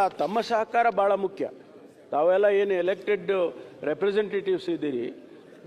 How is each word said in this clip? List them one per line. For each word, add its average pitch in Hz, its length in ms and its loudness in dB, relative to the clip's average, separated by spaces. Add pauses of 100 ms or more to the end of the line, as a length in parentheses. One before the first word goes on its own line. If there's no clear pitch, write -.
(200)
ತಮ್ಮ 190 220 0
ಸಹಕಾರ 233 480 2
ಭಾಳ 202 220 2
ಮುಖ್ಯ. 190 380 -2 (640)
ತಾವೆಲ್ಲ 185 340 4
ಏನು 202 280 4
ಎಲೆಕ್ಟೆಡ್ 185 580 -2 (520)
ರೆಪ್ರೆಸೆಂಟೇಟಿವ್ಸ್ 190 840 -2
ಇದ್ದೀರಿ, 143 640 -6 (360)